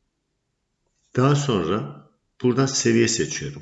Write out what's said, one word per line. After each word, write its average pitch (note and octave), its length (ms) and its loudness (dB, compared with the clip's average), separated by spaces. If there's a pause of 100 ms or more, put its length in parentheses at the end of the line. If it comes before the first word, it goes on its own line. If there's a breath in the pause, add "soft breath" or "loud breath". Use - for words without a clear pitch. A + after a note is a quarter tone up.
(1160)
Daha C#3 200 4
sonra A2+ 760 -2 (320)
buradan B2+ 240 2
seviye A#2 420 2
seçiyorum. D2 540 -6